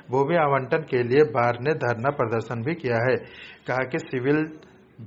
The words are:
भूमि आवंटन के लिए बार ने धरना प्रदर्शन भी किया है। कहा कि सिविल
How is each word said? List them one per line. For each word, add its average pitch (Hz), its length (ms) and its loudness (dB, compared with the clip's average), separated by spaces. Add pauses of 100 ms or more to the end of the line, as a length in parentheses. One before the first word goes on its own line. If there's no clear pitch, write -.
(100)
भूमि 139 300 2
आवंटन 143 500 0
के 123 140 2
लिए 127 280 4
बार 120 280 2
ने 147 200 0
धरना 123 380 0
प्रदर्शन 113 440 -2
भी 156 140 -2
किया 120 300 0
है। 127 100 2 (520)
कहा 127 180 0
कि 165 140 -4
सिविल 147 460 0 (600)